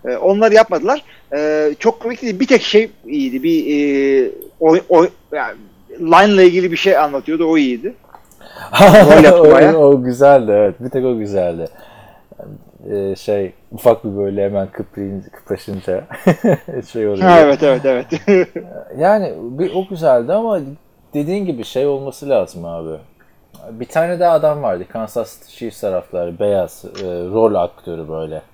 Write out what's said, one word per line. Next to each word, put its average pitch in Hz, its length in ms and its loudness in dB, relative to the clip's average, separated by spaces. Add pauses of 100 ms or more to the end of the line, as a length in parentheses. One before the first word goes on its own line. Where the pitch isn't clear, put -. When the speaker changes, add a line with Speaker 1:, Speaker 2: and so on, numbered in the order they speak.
Speaker 1:
E, 127 120 -6
onları 208 380 0
yapmadılar. 262 480 0 (340)
E, 151 420 -2
çok 226 220 -4
komik 233 220 -10
değil. 208 180 -8
Bir 262 60 0
tek 240 160 2
şey 220 280 0 (160)
iyiydi. 135 360 -6
Bir, 160 240 -2 (600)
e, - 40 -6 (300)
o, 160 160 4 (120)
o, 175 180 4 (260)
yani, 117 220 -8 (460)
line'la 185 420 4
ilgili 180 300 2
bir 165 40 -6
şey 190 220 0
anlatıyordu. 151 480 -4
O 160 120 0
iyiydi. 135 360 -4 (800)
Speaker 2:
<laughs> - 80 -
Speaker 1:
Rol 165 440 8
yaptı 175 180 8
Speaker 2:
O, 147 100 8
Speaker 1:
bayağı. 151 240 6
Speaker 2:
o 143 260 4
güzeldi, 127 520 4
evet. 104 260 2
Bir 123 100 -10
tek 131 140 -4
o 123 140 -2
güzeldi. 90 500 -6 (1200)
E, 98 240 -4
şey, 101 360 -4 (200)
ufak 117 320 0
bir 101 120 -8
böyle 101 280 -4
hemen 101 240 -4
kıpırayın-, 98 640 -12
kıpraşınca 95 720 -10 (400)
<laughs> 147 480 -4
şey 110 160 -4
oluyor. 185 200 0
Speaker 1:
Ha, 170 120 8
evet, 143 220 2
evet, 139 220 0
evet. 131 220 -2 (200)
<laughs> 185 220 2 (500)
Speaker 2:
Yani 185 400 0
bir 131 360 -8
o 190 140 -6
güzeldi 151 440 0
ama 214 280 -2 (540)
dediğin 175 320 -6
gibi 120 180 -8
şey 135 220 -4
olması 139 420 -8
lazım 92 360 -4
abi. 82 320 -12 (760)
Bir 113 160 -14
tane 170 340 -4
daha 170 120 2
adam 151 300 0
vardı. 92 300 -6
Kansas 110 480 -10
City - 180 -20
Chiefs 117 220 -12
taraftarı, 87 580 -8
beyaz, 98 460 -4
e, 95 220 -14
rol 95 480 -2
aktörü 85 540 -6
böyle. 78 340 -12 (120)